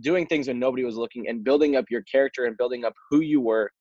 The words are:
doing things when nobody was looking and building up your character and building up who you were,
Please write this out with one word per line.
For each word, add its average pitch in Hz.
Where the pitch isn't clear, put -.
doing 160
things 147
when 123
nobody 127
was 120
looking 113
and 117
building 143
up 123
your 117
character 135
and 113
building 123
up 110
who 147
you 151
were, 110